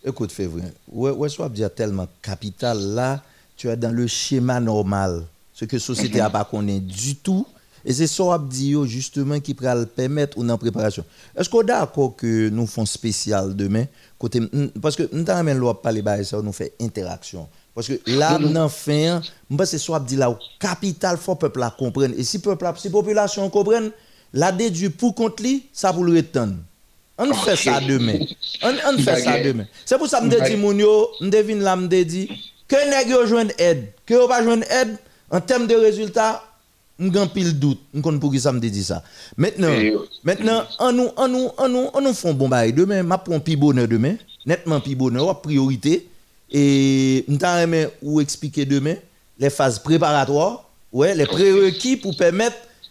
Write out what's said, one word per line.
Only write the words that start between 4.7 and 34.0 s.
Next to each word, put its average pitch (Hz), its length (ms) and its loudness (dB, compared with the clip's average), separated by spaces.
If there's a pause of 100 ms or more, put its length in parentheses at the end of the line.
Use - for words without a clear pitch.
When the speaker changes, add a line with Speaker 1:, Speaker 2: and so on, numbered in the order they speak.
Speaker 1:
ce - 120 -8
que 123 120 -4
société 104 400 -4
Speaker 2:
Mhm. 110 80 2
Speaker 1:
a 107 60 2
pas 104 140 -2
connaît 101 340 -2
du 98 380 -6
tout, 190 280 -2 (400)
et 127 80 -2
c'est 156 140 0
ça, 190 160 -2
on 175 160 2
dit, 135 300 -4
yo, 143 180 0
justement, 135 520 -4
qui 143 140 -8
pourra 127 220 -2
le 120 100 0
permettre 139 540 -4
ou 117 100 -2
en 117 80 0
préparation. 107 480 -2 (320)
Est-ce - 120 -2
qu'on 233 120 4
est 208 40 2
d'accord 147 500 0
que 110 340 0
nous 113 160 -2
faisons 107 220 -4
spécial 98 680 -4
demain, 101 300 0 (320)
côté, 117 240 -2 (400)
parce 151 140 -2
que - 160 -2
nous, 160 120 -4
t'as 175 200 0
même 143 140 0
le 127 40 0
droit 120 140 0
de - 40 -20
parler, 110 220 -2
bah, 104 220 -2
ça, 107 180 -6
nous 104 100 -6
fait 95 300 -10
interaction. 90 680 -10 (320)
Paske 127 220 -6 (100)
la, 151 260 2
Speaker 2:
Mhm. 151 140 2
Speaker 1:
nan 160 160 2
fin, 151 540 -2 (280)
mwen 147 160 0
se 180 140 -6
so 165 160 -6
ap 147 100 -2
di 135 140 -4
la, 127 140 4
ou 113 40 -6 (220)
kapital, 180 560 -2
fò 175 240 -4
pèp 143 220 -2
la 117 100 -2
konprann. 131 480 -2
E 127 80 -4
si 196 160 -6
pèp 190 180 -2
la, 170 140 -4
si 196 160 -10
popilasyon 202 580 0
konprann, 214 380 2 (460)
la 143 180 2
dedwi 190 400 -2
pou 240 240 0
kont 220 240 -2
li, 262 220 -2 (100)
sa 185 220 0
pou 175 100 0
l 170 140 4
retann. 120 400 0 (600)
On 269 140 0
fè - 220 0
Speaker 2:
Ok. - 100 0
Speaker 1:
sa - 160 2
demen. 120 400 0 (440)
On, 254 120 2 (140)
on 269 100 0
fè 165 240 2
sa 147 140 0
Speaker 2:
Ok. 139 60 -2
Speaker 1:
demen. 120 240 -2 (180)
Se 254 100 0
pou 302 120 0
sa - 120 2
m - 80 0
de 240 140 4
di - 140 2
Speaker 2:
Ok. 202 40 0
Speaker 1:
moun 202 200 2
yo, 214 300 6 (120)
m 190 80 -2
de 214 120 6
vin 208 220 0
la, 185 140 2
m 185 100 -2
de 185 160 4
di, 175 220 -4 (420)
ke 269 80 2 (160)
nèg 269 180 0
yo 247 160 6
jwenn 226 320 2
èd, 160 300 2 (180)